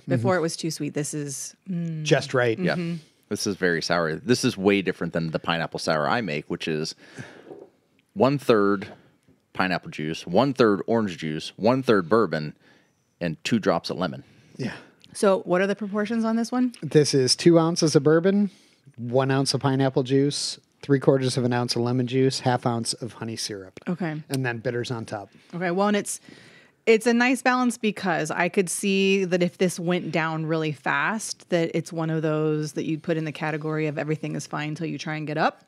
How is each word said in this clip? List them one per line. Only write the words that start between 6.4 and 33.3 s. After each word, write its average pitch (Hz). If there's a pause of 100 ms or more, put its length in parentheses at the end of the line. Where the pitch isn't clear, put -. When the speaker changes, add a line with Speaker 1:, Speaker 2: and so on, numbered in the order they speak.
Speaker 3:
which -
is 80 (1160)
one-third 104 (680)
pineapple 90
juice, 78
one-third 110
orange 104
juice, 78
one-third 107
bourbon, 80 (640)
and 82
two 117
drops 87
of 62
lemon. 71 (340)
Speaker 1:
Yeah. 113 (400)
Speaker 2:
So 190
what 175
are 196
the 196
proportions 208
on 226
this 226
one? 247
Speaker 1:
This 147
is 131
two 170
ounces 165
of 147
bourbon, 180 (460)
one 123
ounce 135
of 131
pineapple 135
juice, 139 (220)
three 143
quarters 135
of 127
an 123
ounce 120
of 120
lemon 123
juice, 131
half 123
ounce 117
of 117
honey 113
syrup. 95
Speaker 2:
Okay. 160
Speaker 1:
And 135
then 117
bitters 120
on 113
top. 101 (260)
Speaker 2:
Okay. 170
Well, 196
and 208
it's, - (640)
it's 220
a 240
nice 240
balance 247
because 170
I 175
could 185
see 196
that 175
if 175
this 180
went 170
down 160
really 156
fast, 156
that 165
it's 165
one 160
of 160
those 156
that 160
you'd 156
put 165
in 160
the 151